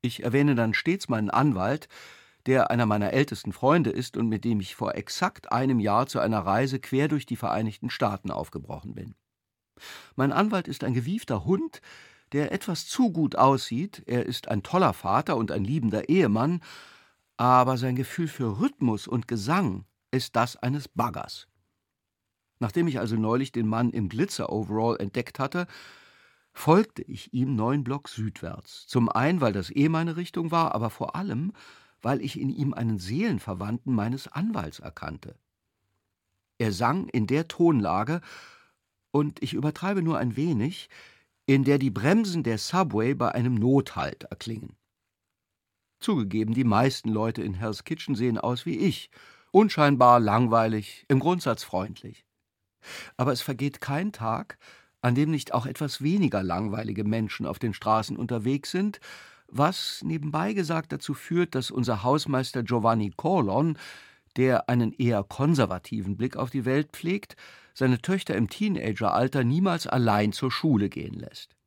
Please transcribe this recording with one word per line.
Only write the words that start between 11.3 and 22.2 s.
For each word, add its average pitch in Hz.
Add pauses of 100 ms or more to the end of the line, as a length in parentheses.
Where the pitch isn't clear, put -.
Hund, 202 (500)
der 143
etwas -
zu 233
gut 160
aussieht. 135
Er 123
ist -
ein 107
toller 170
Vater 123
und 110
ein 98
liebender 113
Ehemann, 156 (760)
aber 127
sein 127
Gefühl 147
für 113
Rhythmus 127
und 117
Gesang 113 (260)
ist -
das 117
eines 131
Baggers. - (1120)